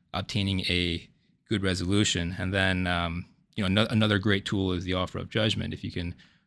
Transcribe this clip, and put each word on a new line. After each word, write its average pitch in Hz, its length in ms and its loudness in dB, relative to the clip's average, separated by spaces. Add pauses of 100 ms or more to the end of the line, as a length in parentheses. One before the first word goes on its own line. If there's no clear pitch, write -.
(140)
obtaining 98 480 0
a 87 460 0 (420)
good 101 140 0
resolution. 92 720 0
And 92 160 -4
then, 95 340 2
um, 87 380 -2 (300)
you 107 80 -2
know, 95 180 4
ano-, 113 100 0
another 107 280 4
great 101 260 2
tool 95 260 0
is 87 120 -2
the 90 100 -4
offer 90 240 -4
of 90 120 -8
judgment. 101 440 -2
If - 100 -10
you 101 80 -6
can 87 220 -6 (320)